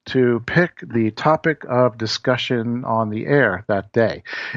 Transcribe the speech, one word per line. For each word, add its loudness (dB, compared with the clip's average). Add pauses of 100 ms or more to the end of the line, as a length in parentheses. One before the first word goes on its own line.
to 2
pick 0
the -2
topic 0
of 2
discussion -2
on -2
the -6
air 2
that -2
day. 0 (340)